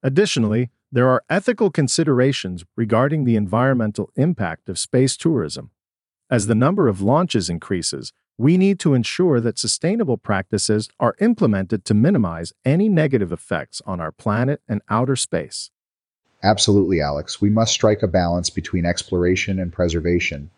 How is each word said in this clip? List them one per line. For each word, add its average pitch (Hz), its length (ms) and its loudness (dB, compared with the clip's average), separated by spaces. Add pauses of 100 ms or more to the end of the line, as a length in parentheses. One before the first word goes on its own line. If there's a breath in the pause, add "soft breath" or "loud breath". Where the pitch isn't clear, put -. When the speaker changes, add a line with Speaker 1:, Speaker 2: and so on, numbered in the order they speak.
Speaker 1:
Additionally, 123 680 0 (200)
there 127 180 4
are 127 200 2
ethical 208 400 0
considerations 131 960 0 (120)
regarding 127 480 0
the 117 120 2
environmental 110 800 0
impact 113 540 -2
of 92 100 -8
space 131 380 0
tourism. 117 560 -4 (580)
As 117 160 0
the 113 80 2
number 151 320 2
of 98 160 0
launches 117 480 0
increases, 82 640 -6 (260)
we 147 180 4
need 190 240 4
to 147 140 4
ensure 131 460 2
that 113 180 -4
sustainable 165 580 -2
practices 104 720 -2 (120)
are 120 200 0
implemented 110 640 0
to - 60 0
minimize 104 600 2 (120)
any 175 240 2
negative 135 440 2
effects - 520 -8
on 92 160 -6
our 80 120 -8
planet 123 560 -2
and 104 200 -4
outer 127 280 0
space. - 540 -6 (720)
Speaker 2:
Absolutely, 98 600 2
Alex. 73 400 -6
We 104 80 2
must 110 240 2
strike 107 280 2
a 104 60 0
balance 87 400 0
between 85 380 -4
exploration 90 720 -2
and 87 120 -4
preservation. 82 880 -2